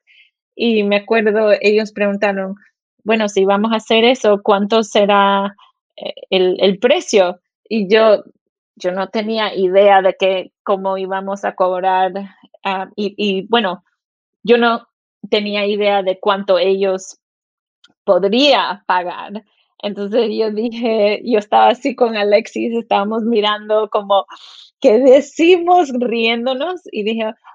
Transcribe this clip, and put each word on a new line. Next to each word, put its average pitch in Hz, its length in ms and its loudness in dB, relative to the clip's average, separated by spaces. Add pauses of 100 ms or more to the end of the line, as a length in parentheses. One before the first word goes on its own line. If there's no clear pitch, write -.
(540)
Y 226 300 0
me 202 120 2
acuerdo 214 640 0
ellos 208 320 0
preguntaron, 202 640 -4 (480)
"Bueno, 214 240 0
si 196 160 0
vamos 202 280 0
a 220 40 0
hacer 226 280 0
eso, 220 380 2
¿cuánto 208 400 0
será, 202 720 2 (420)
eh, - 180 -12 (160)
el, 185 300 2
el 190 180 2
precio?". 240 600 0 (280)
Y 208 200 -4
yo, 220 360 4 (520)
yo 180 160 -6
no 190 160 -6
tenía 214 460 -4
idea 190 480 4
de 190 160 0
que, 185 340 -2 (120)
cómo 190 340 -2
íbamos 190 460 -6
a 196 100 -6
cobrar, 185 580 0 (520)
ah, 190 320 -6
y, 202 220 -6
y, 190 300 -4
bueno, 202 360 -2 (600)
yo 233 140 4
no 233 280 0 (440)
tenía 208 360 -2
idea 202 360 0
de 185 180 -4
cuánto 196 380 0
ellos 190 600 -2 (840)
podría 196 840 2
pagar. 180 580 -6 (380)
Entonces 208 500 -4
yo 220 200 -4
dije, 220 720 -2
yo 233 140 0
estaba 220 320 2
así 262 260 -4
con 226 200 -2
Alexis, 220 580 -2
estábamos 214 500 -2
mirando 214 640 -2
como, 202 360 0 (540)
"¿Qué 226 180 4
decimos?", 330 920 4 (100)
riéndonos, 240 800 -4 (100)
y 214 120 -6
dije, 220 280 -4 (220)